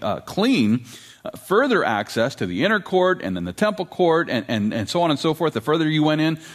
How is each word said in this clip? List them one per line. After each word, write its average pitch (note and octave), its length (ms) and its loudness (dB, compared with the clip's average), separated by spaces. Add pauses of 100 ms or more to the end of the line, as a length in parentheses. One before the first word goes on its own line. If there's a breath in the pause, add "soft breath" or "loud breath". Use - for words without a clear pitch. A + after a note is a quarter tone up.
uh, G2 200 -4
clean, B2 680 0 (400 loud breath)
uh, - 100 -12
further A3+ 480 2
access A2+ 520 -2
to A2 100 -4
the F2+ 180 -2
inner G#3 160 2
court F#3 400 2
and F#2+ 160 -4
then F2 80 -6
the F2+ 80 -6
temple G#3 320 -2
court E3 460 2
and, A#2 180 -2
and, A2 240 0
and G#2 160 -4
so F3 140 0
on E3+ 80 2
and C#3 100 0
so D#3+ 140 0
forth, D#3 180 -2
the - 80 -2
further D#3 260 0
you D#3 160 2
went D3+ 200 2
in, D#3 160 0 (160 loud breath)